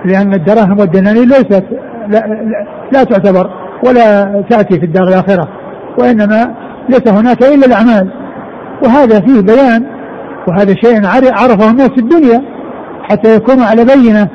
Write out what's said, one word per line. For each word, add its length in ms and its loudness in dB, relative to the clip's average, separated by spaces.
لأن 300 0
الدراهم 460 0
والدنانير 420 2
ليست، 420 2
لا، 100 0
لا، 480 -6
لا 120 2
تعتبر 460 0
ولا 640 2
تأتي 300 0
في 60 -2
الدار 180 0
الآخرة، 440 0
وإنما 560 0
ليس 200 2
هناك 340 2
إلا 240 4
الأعمال، 460 2
وهذا 360 4
فيه 200 2
بيان، 460 2
وهذا 260 0
شيء 320 2
عر-، 260 2
عرفه 380 2
الناس 180 2
في 100 -2
الدنيا 440 2
حتى 340 2
يكونوا 280 2
على 200 2
بينة 500 4